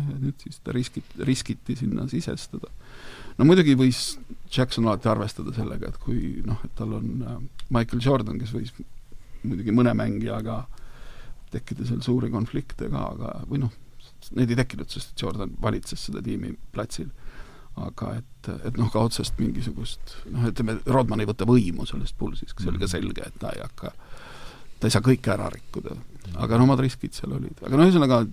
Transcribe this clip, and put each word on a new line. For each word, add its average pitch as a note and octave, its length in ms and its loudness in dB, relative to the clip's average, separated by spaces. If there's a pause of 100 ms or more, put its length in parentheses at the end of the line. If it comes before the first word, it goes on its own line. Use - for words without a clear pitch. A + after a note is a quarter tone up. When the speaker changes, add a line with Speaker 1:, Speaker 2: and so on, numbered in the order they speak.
Speaker 1:
ja C#3 100 -4
nüüd C3+ 200 -2
siis - 220 -14
ta - 120 -8
riskit-, - 480 -4
riskiti - 560 -2
sinna A#2+ 320 0
sisestada. - 600 -6 (640)
No A#2+ 120 6
muidugi D#3+ 300 10
võis B2+ 420 4 (280)
Jackson B2+ 420 2
alati G#2 220 2
arvestada G#2+ 440 0
sellega, - 360 -4
et - 80 -6
kui, - 460 -2
noh, G#2+ 200 0
et - 120 -6
tal A2 180 -4
on, A2 160 -4 (120)
äh, A#2+ 160 -6 (300)
Michael A#2 340 2
Jordan, B2 380 2
kes A#2 140 -6
võis B2 180 -4 (680)
muidugi G#2+ 320 -2
mõne A#2+ 220 6
mängijaga A2 680 -2 (840)
tekkida - 380 -6
seal A#2+ 160 -2
suuri B2 280 2
konflikte - 600 -4
ka, - 200 -2
aga, - 240 -6 (140)
või C3+ 120 -2
noh, B2 120 0 (640)
neid B2 160 4
ei A#2+ 40 2
tekkinud, - 340 0
sest - 280 -10
Jordan G2+ 440 -4
valitses G#2+ 440 -2
seda - 160 -4
tiimi G2+ 320 -4 (180)
platsil. - 380 -6 (680)
Aga - 400 -8
et, - 320 -12 (160)
et A#2+ 120 -4
noh, A2+ 140 2
ka G#2+ 80 2
otsest - 400 0
mingisugust, - 760 -2 (140)
noh, A#2+ 200 0
ütleme, A2 360 -2
Rodman A#2 360 2
ei G2+ 80 0
võta G2+ 180 0
võimu G#2+ 400 6
sellest - 300 -2
Bullsist, - 420 -4
see F#2 80 0
oli F2 120 0
ka F#2 60 0
Speaker 2:
Mhm. F2 60 0
Speaker 1:
selge, F2 340 -2
et - 140 -14
ta - 160 -6
ei - 60 -8
hakka, - 300 -10 (880)
ta - 80 4
ei A#2 40 4
saa G2+ 100 6
kõike B2+ 300 4
ära G2 180 0
rikkuda. - 460 -8
Speaker 2:
Mhm. - 400 -12
Speaker 1:
Aga A#2 220 2
no A#2+ 60 10
omad C3 160 8
riskid - 340 -2
seal - 200 -6
olid. C3 300 -6
Aga C3+ 140 0
no D#3+ 100 12
ühesõnaga, C3 460 6